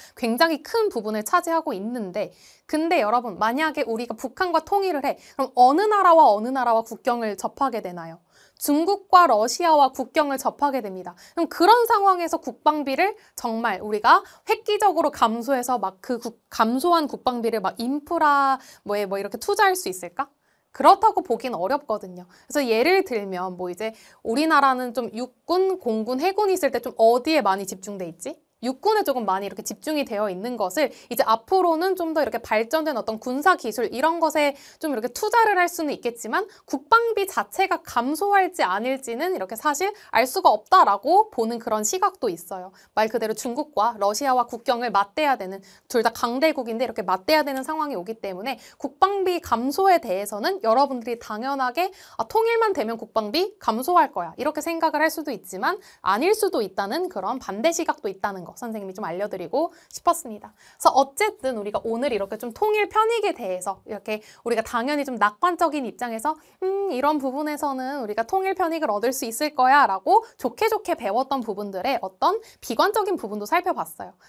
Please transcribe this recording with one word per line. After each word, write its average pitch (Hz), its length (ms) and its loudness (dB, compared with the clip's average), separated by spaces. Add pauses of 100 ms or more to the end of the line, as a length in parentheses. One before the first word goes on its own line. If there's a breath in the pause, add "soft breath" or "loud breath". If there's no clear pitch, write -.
(180 loud breath)
굉장히 262 460 0
큰 440 260 -2
부분을 214 340 -6
차지하고 330 480 0
있는데 202 640 -6 (320 soft breath)
근데 330 340 0
여러분 226 400 0
만약에 294 440 0
우리가 226 320 -6
북한과 311 500 -2
통일을 370 400 0
해 262 120 -2 (200 loud breath)
그럼 269 180 -4
어느 262 260 6
나라와 370 520 8
어느 214 160 -2
나라와 240 320 2
국경을 226 560 -4
접하게 240 440 -2
되나요? 170 380 -12 (380 soft breath)
중국과 349 720 4
러시아와 269 640 4
국경을 277 440 -2
접하게 269 440 -2
됩니다. 185 340 -12 (200 loud breath)
그럼 330 120 0
그런 453 380 6
상황에서 381 540 2
국방비를 302 760 -2 (200 loud breath)
정말 226 440 -4
우리가 220 460 4 (240 loud breath)
획기적으로 392 640 2
감소해서 240 680 0
막 190 220 -6
그 247 160 -4
국-, - 320 -12
감소한 269 580 2
국방비를 226 540 -2
막 185 160 -4
인프라 277 800 0 (240 loud breath)
뭐에 208 220 -2
뭐 196 140 -4
이렇게 202 180 -8
투자할 403 400 2
수 - 100 -6
있을까? 185 400 -8 (440)
그렇다고 381 520 4
보긴 240 320 -4
어렵거든요. 190 680 -4 (220 soft breath)
그래서 285 200 -2
예를 277 360 4
들면 190 540 -6
뭐 180 120 -6
이제 214 240 -8 (300 loud breath)
우리나라는 269 680 2
좀 240 200 -6
육군, 359 680 -2
공군, 220 420 -2
해군 392 280 0
있을 330 220 0
때 - 80 -2
좀 - 180 -10
어디에 247 440 4
많이 196 240 0
집중돼 190 420 -10
있지? - 340 -12 (220)
육군에 392 400 0
조금 254 220 -2
많이 190 200 -2
이렇게 196 180 -10
집중이 294 420 -4
되어 214 240 -2
있는 208 280 -8
것을 214 340 0 (180 loud breath)
이제 233 160 0
앞으로는 349 720 2
좀 339 140 -4
더 311 140 0
이렇게 233 160 -4
발전된 285 580 -2
어떤 220 220 -6
군사 294 360 2
기술 - 380 -4
이런 320 260 0
것에 294 360 0 (240 loud breath)
좀 302 140 -4
이렇게 233 160 -4
투자를 427 500 2
할 349 100 4
수는 311 240 -4
있겠지만 240 540 -4 (180 loud breath)
국방비 427 640 2
자체가 359 560 -2
감소할지 359 800 0
아닐지는 254 720 -2
이렇게 202 200 -6
사실 320 380 -2 (160 loud breath)
알 240 160 4
수가 339 240 4
없다라고 339 800 4
보는 226 300 -4
그런 214 240 -2
시각도 370 460 -2
있어요. 185 420 -12 (240 soft breath)
말 220 140 2
그대로 220 260 -4
중국과 233 640 -2
러시아와 240 480 0
국경을 240 440 -4
맞대야 247 460 -2
되는, 190 240 -10 (260 loud breath)
둘 247 140 0
다 226 100 2
강대국인데 247 720 -2
이렇게 226 180 -6
맞대야 311 420 0
되는 262 180 -6
상황이 302 320 -6
오기 208 280 -10
때문에 208 360 -8 (200 loud breath)
국방비 370 640 0
감소에 285 580 2
대해서는 208 640 -4
여러분들이 240 560 0
당연하게 269 720 -4 (260 loud breath)
"아, - 100 -2
통일만 453 460 2
되면 226 240 -4
국방비 226 640 -4
감소할 269 520 2
거야." 170 260 -8
이렇게 302 240 -4
생각을 320 400 -2
할 320 80 2
수도 311 220 -8
있지만 233 460 -6 (240 loud breath)
아닐 254 320 2
수도 381 280 -2
있다는 214 480 -4
그런 190 280 -6
반대 220 340 -2
시각도 320 360 -4
있다는 196 380 -8
거 - 100 -18
선생님이 214 380 -10
좀 208 120 -12
알려드리고 196 680 -4 (160 loud breath)
싶었습니다. 220 640 -4 (240 soft breath)
그래서 330 180 6
어쨌든 269 640 0
우리가 208 260 -6
오늘 233 300 -2
이렇게 196 240 -4
좀 233 160 -8
통일 427 340 0
편익에 440 460 0
대해서 190 520 -6
이렇게 214 360 -8 (240 loud breath)
우리가 233 160 -2
당연히 262 420 -2
좀 262 120 -8
낙관적인 294 720 -2
입장에서 240 520 -8 (260 soft breath)
"음, 392 280 -2
이런 285 260 0
부분에서는 277 840 -6
우리가 208 200 -4
통일 381 320 -2
편익을 320 340 -2
얻을 208 220 0
수 254 140 -6
있을 294 300 -4
거야" 262 300 6
라고 277 380 2 (140 loud breath)
좋게 - 320 -2
좋게 415 260 -2
배웠던 247 460 -2
부분들의 208 600 -4
어떤 330 380 -2 (220 loud breath)
비관적인 381 560 0
부분도 208 280 -8
살펴봤어요. 233 680 -4 (160 soft breath)